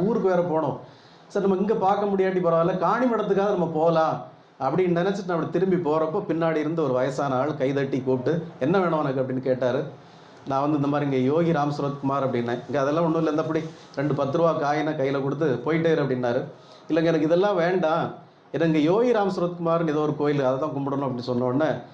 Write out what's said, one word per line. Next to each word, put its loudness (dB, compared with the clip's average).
ஊருக்கு 2
வேற 4
போகணும். -2
சரி, -2
நம்ம 2
இங்க 2
பார்க்க 2
முடியாட்டி 0
பரவாயில்ல, 2
காணி 0
மடத்துக்காக 0
நம்ம 0
போகலாம்" 0
அப்படின்னு 2
நினைச்சிட்டு -2
நான் 0
அப்படி -4
திரும்பி 0
போறப்போ 0
பின்னாடி 0
இருந்து 0
ஒரு 2
வயசான 0
ஆள் 0
கைதட்டி -2
கூப்பிட்டு, 0
"என்ன 2
வேணும் 2
உனக்கு?" -2
அப்படின்னு -4
கேட்டாரு. 0
நான் 0
வந்து 0
இந்த 0
மாதிரி, 0
"இங்க 2
யோகி 2
ராம் 0
சுரத்குமார்" -2
அப்படின்னேன். -2
"இங்க -2
அதெல்லாம் 0
ஒண்ணும் 0
இல்லை, 0
இந்த 0
அப்படி -2
ரெண்டு -2
பத்து -2
ரூபா 4
காயினை -2
கையில -2
கொடுத்து -2
போயிட்டே 0
இரு" 2
அப்படின்னாரு. 0
"இல்லைங்க, 2
எனக்கு 2
இதெல்லாம் 2
வேண்டாம், 0
எனக்கு 2
இங்க 4
யோகி 4
ராம் 2
சுரத்குமார்னு 0
ஏதோ 0
ஒரு 0
கோயில், 0
அதை 2
தான் -4
கும்பிடணும்" -4
அப்படின்னு -4
சொன்ன -2
உடனே, 0